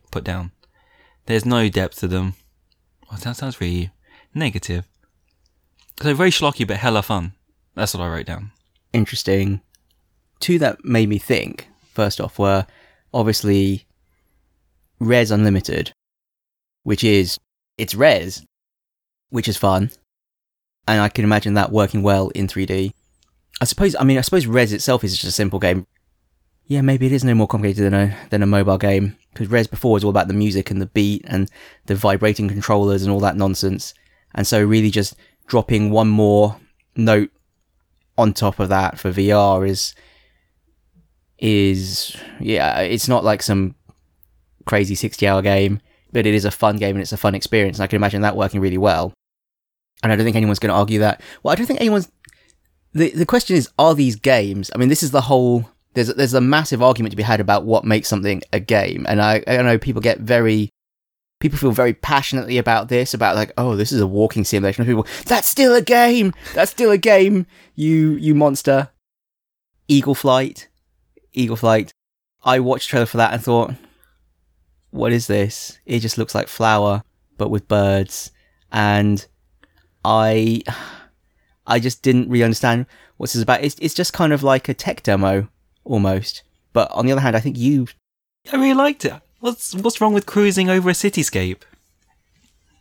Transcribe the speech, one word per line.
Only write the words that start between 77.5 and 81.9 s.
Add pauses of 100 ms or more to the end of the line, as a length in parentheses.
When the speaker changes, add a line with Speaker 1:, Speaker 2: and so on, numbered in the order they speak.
Speaker 2:
birds." (400)
And (800)
I, (1040)
I
just